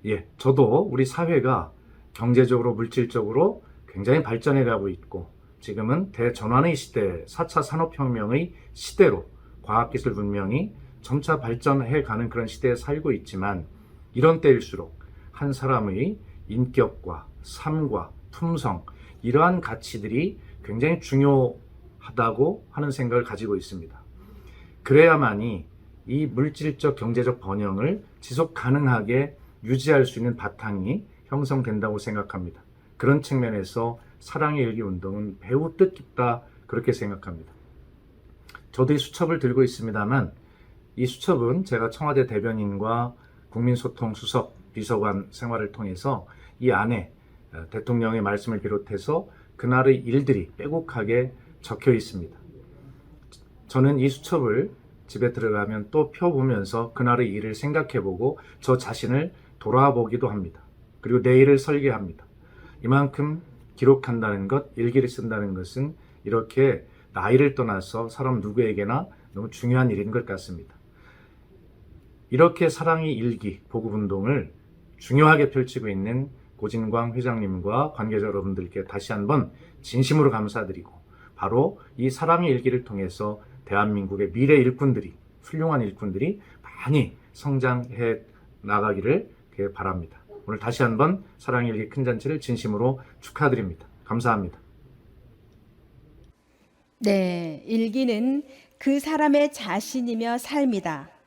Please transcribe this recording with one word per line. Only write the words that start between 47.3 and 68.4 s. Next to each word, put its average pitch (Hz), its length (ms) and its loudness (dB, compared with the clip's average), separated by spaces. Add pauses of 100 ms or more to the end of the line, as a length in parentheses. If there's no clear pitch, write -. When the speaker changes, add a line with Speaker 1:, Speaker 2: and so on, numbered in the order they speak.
Speaker 1:
어, 82 160 -14
대통령의 113 540 -2
말씀을 101 400 -2
비롯해서 107 680 -4 (280)
그날의 131 420 4
일들이 123 580 0
빼곡하게 127 760 -2 (280)
적혀 - 320 0
있습니다. 98 440 -4 (1300)
저는 135 320 4
이 135 80 4
수첩을 135 640 0 (340)
집에 120 260 -2
들어가면 107 600 -2
또 151 180 2
펴보면서 120 840 0
그날의 123 380 2
일을 107 240 -6
생각해보고 127 840 -2 (200)
저 127 160 2
자신을 127 560 -2 (280)
돌아보기도 120 680 2
합니다. 101 320 -8 (400)
그리고 123 200 2
내일을 135 380 8
설계합니다. 131 680 -2 (560)
이만큼 143 600 0 (340)
기록한다는 113 720 2
것, 139 260 -2
일기를 120 340 2
쓴다는 107 460 -6
것은 127 400 -6 (300)
이렇게 117 600 2 (280)
나이를 127 420 4
떠나서 113 540 -4
사람 127 320 -2